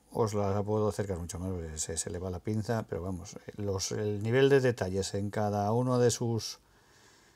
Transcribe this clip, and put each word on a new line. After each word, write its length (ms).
os 220
la 300
puedo 260
acercar 300
mucho 200
más, 120
porque 260
se, 220
se 100
le 100
va 120
la 80
pinza, 500
pero 140
vamos, 320
eh, 220
los, 360
el 300
nivel 260
de 120
detalles 520
en 160
cada 440
uno 260
de 120
sus 500